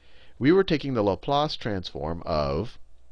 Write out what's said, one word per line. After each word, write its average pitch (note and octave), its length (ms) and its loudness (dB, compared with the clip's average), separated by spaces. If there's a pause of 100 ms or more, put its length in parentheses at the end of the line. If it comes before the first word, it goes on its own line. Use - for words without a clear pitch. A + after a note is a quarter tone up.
(400)
we C3+ 120 6
were F#3+ 120 8
taking C#3 300 0
the A2+ 100 4
Laplace C#3+ 520 2
transform E2+ 680 -6
of D#2 520 0 (340)